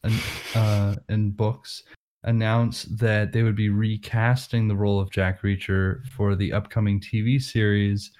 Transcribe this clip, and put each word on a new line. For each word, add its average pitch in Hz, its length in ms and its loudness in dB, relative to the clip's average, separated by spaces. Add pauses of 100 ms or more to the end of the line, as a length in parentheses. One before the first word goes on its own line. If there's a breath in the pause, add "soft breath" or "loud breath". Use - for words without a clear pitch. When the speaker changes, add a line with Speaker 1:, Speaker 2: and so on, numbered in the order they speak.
Speaker 1:
and, 110 100 0 (220)
Speaker 2:
<laughs> - 200 -12
Speaker 1:
uh, 104 400 2 (140)
and 107 260 0
books - 480 -4 (400 loud breath)
announced 117 760 0
that 107 320 2
they 117 120 0
would 110 120 2
be 107 140 0
recasting 110 1000 0
the 104 80 0
role 101 240 2
of 98 100 -2
Jack 92 320 0
Reacher 95 680 -2
for 101 260 0
the 92 180 -2
upcoming 101 460 0
T 107 220 -4
V 123 180 2
series 104 800 0